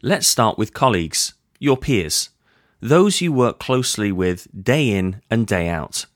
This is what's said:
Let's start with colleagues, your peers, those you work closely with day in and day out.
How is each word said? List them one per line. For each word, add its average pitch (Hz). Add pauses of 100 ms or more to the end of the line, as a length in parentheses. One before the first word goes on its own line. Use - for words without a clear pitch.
Let's 151
start -
with 107
colleagues, 92 (240)
your 135
peers, 95 (500)
those 180
you 175
work 123
closely 123
with 90 (160)
day 135
in 95
and 117
day 87
out. 82 (120)